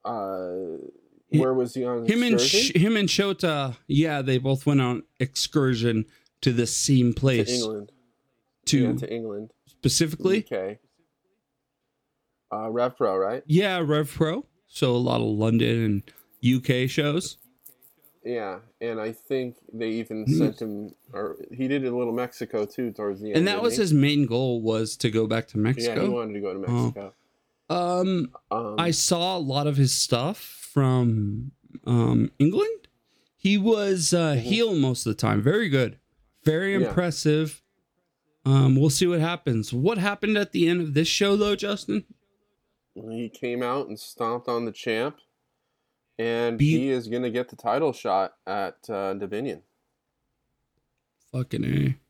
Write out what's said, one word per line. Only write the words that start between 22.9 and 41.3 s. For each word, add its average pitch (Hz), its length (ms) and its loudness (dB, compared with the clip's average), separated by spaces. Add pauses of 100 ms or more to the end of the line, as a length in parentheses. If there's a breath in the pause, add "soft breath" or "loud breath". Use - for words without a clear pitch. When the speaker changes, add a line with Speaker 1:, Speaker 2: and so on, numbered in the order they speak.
Speaker 1:
towards 101 280 -6
the 107 80 -10
end. 107 100 -2
Speaker 2:
And 170 100 2
that 208 60 0
Speaker 1:
didn't 208 100 -4
Speaker 2:
was 233 120 0
Speaker 1:
he? 233 60 0
Speaker 2:
his 175 120 2
main 143 320 4
goal, 120 360 0
was 110 360 0
to 117 120 0
go 110 180 2
back 113 200 -2
to - 100 -6
Speaker 1:
Yeah, 107 40 2
Speaker 2:
Mexico? 117 400 0
Speaker 1:
he - 60 0
wanted 113 260 -4
to 101 60 -6
go 98 140 -4
to 98 140 -6
Speaker 2:
Oh. 120 160 0
Speaker 1:
Mexico. 101 300 -8 (540)
Speaker 2:
Um, 180 640 0 (180)
Speaker 1:
Um, 110 280 -6
Speaker 2:
I 170 140 0
saw 180 440 0
a - 20 -4
lot 143 300 0
of 143 80 0
his 135 160 6
stuff 139 460 0
from, 120 1120 0 (320)
um, 120 540 4
England. 392 500 2 (480)
He 202 220 2
was, 196 540 2
uh, 165 220 2
Speaker 1:
Mm-hmm. 127 60 2
Speaker 2:
heel 214 360 0
most 131 300 0
of 117 100 -2
the - 40 -10
time. 107 220 2
Very 190 260 2
good. 131 300 0 (460)
Very 175 280 2
Speaker 1:
Yeah. 190 160 2
Speaker 2:
impressive. 156 720 0 (840)
Um, 135 320 6
we'll 147 140 4
see 175 160 2
what 175 140 2
happens. 151 520 -2
What 170 260 0
happened 202 400 0
at 202 140 -2
the 170 160 2
end 175 120 2
of 151 140 -4
this 160 140 2
show, 202 280 2